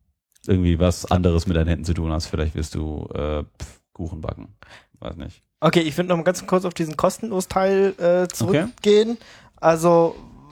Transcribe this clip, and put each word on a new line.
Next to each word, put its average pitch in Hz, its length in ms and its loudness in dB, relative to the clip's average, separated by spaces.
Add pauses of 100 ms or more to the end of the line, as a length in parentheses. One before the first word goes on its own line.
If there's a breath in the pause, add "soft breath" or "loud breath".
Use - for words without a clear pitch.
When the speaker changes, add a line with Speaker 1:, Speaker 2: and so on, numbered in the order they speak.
(480)
Speaker 1:
irgendwie 87 320 4
was 87 300 2
anderes 87 380 2
mit 85 100 2
deinen 80 100 2
Händen 80 180 0
zu 85 80 0
tun 80 180 -2
hast. 78 160 -2
Vielleicht 78 280 -2
willst 76 200 -6
du, 78 380 -6
äh, 76 300 -4
pf, - 360 -16 (140)
Kuchen 80 280 -10
backen. - 280 -10 (500 loud breath)
Weiß - 160 -10
nicht. - 260 -14 (180)
Speaker 2:
Okay, 165 220 4
ich 151 160 -2
würd 180 100 0
noch 180 100 2
mal 165 60 -2
ganz 185 220 -2
kurz 185 200 0
auf 175 100 -6
diesen 156 220 -6
kostenlos 190 500 -6
Teil, 190 500 0
äh, 175 60 -10 (200)
Speaker 1:
Okay. 180 80 -4
Speaker 2:
zurückgehen. 208 840 0 (380 loud breath)
Also, 165 600 4 (360)